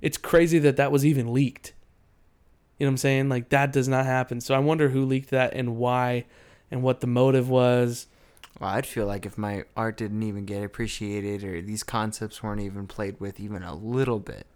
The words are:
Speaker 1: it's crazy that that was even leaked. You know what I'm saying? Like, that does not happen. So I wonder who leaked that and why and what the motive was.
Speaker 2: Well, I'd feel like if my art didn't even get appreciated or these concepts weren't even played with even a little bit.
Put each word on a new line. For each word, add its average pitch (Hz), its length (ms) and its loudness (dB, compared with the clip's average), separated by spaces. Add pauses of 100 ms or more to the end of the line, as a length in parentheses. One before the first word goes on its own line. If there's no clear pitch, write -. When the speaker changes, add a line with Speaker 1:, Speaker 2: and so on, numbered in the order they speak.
Speaker 1:
it's - 180 -2
crazy 170 420 4
that 143 160 6
that 139 160 2
was 139 120 4
even 135 280 2
leaked. 131 400 -2 (1040)
You 143 80 -2
know 139 40 2
what - 20 2
I'm 131 60 0
saying? 135 300 2
Like, 123 200 -2
that 139 240 2
does 131 160 2
not 131 160 2
happen. 127 360 -2
So 135 140 0
I 135 60 4
wonder 151 300 4
who 135 140 2
leaked 131 260 -2
that 127 240 2
and 120 220 -2
why 123 500 0 (440)
and 127 120 -4
what 127 180 2
the 135 60 -2
motive 127 420 4
was. 123 580 4 (540)
Speaker 2:
Well, 95 100 -4
I'd 104 160 -2
feel 107 200 -4
like 101 200 -6
if 95 120 -12
my 101 260 -6 (120)
art 113 200 -4
didn't 107 260 -6
even 101 220 -6
get 101 180 -6
appreciated 101 800 -6
or 95 200 -8
these 104 200 -8
concepts 107 600 -6
weren't 104 180 -6
even 98 260 -8
played 101 320 -8
with 98 220 -10
even 101 220 -10
a 87 120 -12
little 117 460 -2
bit. 50 360 -14